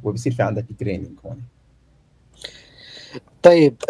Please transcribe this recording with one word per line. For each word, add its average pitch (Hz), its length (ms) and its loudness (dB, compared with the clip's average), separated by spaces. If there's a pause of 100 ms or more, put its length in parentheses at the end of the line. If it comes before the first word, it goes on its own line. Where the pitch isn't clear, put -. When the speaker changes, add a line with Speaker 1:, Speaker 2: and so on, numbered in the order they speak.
Speaker 1:
وبصير 113 280 -6
في 120 100 -6
عندك 104 220 -6 (140)
تريننج 92 480 -10
هون. - 160 -16 (2000)
Speaker 2:
طيب، 160 340 6 (140)